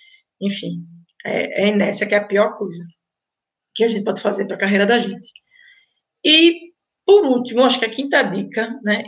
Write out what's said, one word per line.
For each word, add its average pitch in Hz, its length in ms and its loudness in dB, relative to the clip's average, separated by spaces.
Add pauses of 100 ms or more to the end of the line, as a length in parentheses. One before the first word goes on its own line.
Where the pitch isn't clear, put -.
(420)
enfim, 175 420 -6 (420)
é, - 400 -2
é - 20 4
inércia 208 400 0
que 208 80 0
é - 20 2
a 208 80 -2
pior 208 320 0
coisa 175 260 -8 (920)
que 220 80 0
a 226 60 2
gente 208 160 -4
pode 196 160 -4
fazer 202 260 -2
pra 190 100 -8
carreira 202 280 2
da 233 120 2
gente. 196 320 -6 (960)
E, 330 500 4 (320)
por 392 200 6
último, 247 380 0
acho 240 140 2
que 226 80 -2
a 220 40 -4
quinta 277 340 0
dica, 202 580 -6
né, 208 260 -2